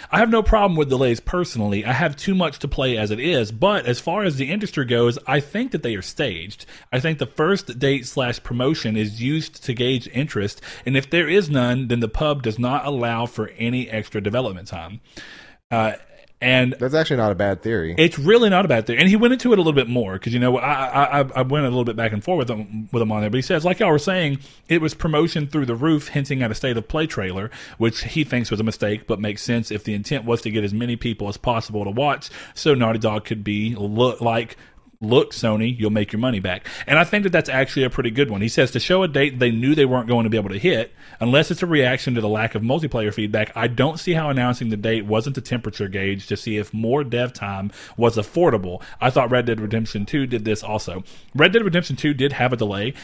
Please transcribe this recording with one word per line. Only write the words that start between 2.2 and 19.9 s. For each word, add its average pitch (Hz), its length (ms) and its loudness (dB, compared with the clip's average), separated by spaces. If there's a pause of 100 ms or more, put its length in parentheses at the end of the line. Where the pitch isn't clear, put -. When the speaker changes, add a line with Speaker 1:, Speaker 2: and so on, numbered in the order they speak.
Speaker 1:
much 170 240 0
to 147 100 -4
play 131 280 0
as 107 140 0
it 107 80 -2
is. 127 320 0
But 147 360 2
as 123 120 0
far 190 240 -2
as 151 140 0
the 135 140 -2
industry 190 340 -4
goes, 120 320 2 (100)
I 143 140 2
think 226 300 -4
that 165 120 -4
they 113 120 -2
are 92 80 -6
staged. 95 640 -6 (280)
I 127 80 0
think 160 160 0
the 139 80 -4
first 156 520 -2
date 139 280 0
slash 123 360 -2
promotion 127 540 -2
is 107 260 -2
used 151 440 -4
to 127 80 -2
gauge 123 400 0
interest. 107 480 -4 (240)
And 135 100 2
if 135 140 0
there 165 180 2
is 175 220 2
none, 127 400 2
then 120 100 0
the 113 80 0
pub 143 360 0
does 110 160 -2
not 131 260 0
allow 120 400 -2
for 110 320 -6
any 120 320 -2
extra 107 320 -4
development 104 480 -2
time." 87 320 -12 (680)
Uh, 117 220 2 (480)
and 127 380 4
Speaker 2:
That's 131 140 0
actually 156 240 2
not 107 160 2
a - 20 -4
bad 98 260 0
theory. 87 360 -2
Speaker 1:
it's 165 200 4
really 208 320 0
not 180 140 4
a 175 60 0
bad 113 180 0
theory. 120 120 -2
And 185 100 6
he 214 80 8
went 240 160 4
into 247 180 0
it 202 80 6
a - 20 6
little 160 120 2
bit 127 160 2
more, 107 280 -2